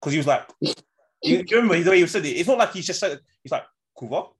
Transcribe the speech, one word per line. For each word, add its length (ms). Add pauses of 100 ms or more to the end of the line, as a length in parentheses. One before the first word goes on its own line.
Cause 100
he 60
was 100
like, 200 (120)
you, 140 (500)
you 280
remember 300
the 80
way 100
he 80
said 180
it? 40
It's 180
not 100
like 160
he 80
just 180
said, 200 (240)
he's 80
like, 140 (320)
Kurwa? 320 (100)